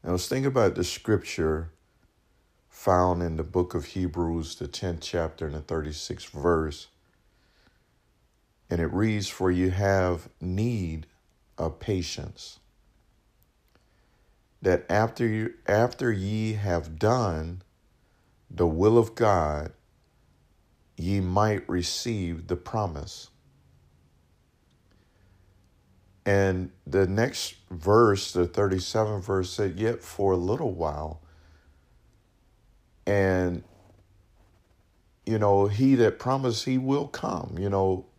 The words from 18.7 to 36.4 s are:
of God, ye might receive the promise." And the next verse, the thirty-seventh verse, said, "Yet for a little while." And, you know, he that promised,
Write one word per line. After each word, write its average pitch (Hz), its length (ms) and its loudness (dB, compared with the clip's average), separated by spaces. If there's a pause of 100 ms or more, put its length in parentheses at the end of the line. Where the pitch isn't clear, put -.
of 110 180 4
God, 80 580 2 (1200)
ye 95 240 -2
might 98 480 0
receive 87 800 -4
the - 80 -2
promise." 87 760 -6 (3000)
And 95 460 2 (140)
the 95 220 2
next - 480 -2 (160)
verse, 101 600 4
the 90 140 2
thirty-seventh 98 800 -2
verse, 95 240 -2
said, 95 300 -4
"Yet 113 240 -2
for 98 280 0
a 92 60 4
little 101 340 -2
while." 78 500 -6 (1900)
And, 92 560 2 (1600)
you 110 140 -2
know, 101 260 6
he 127 300 4
that 113 240 4
promised, 127 460 -2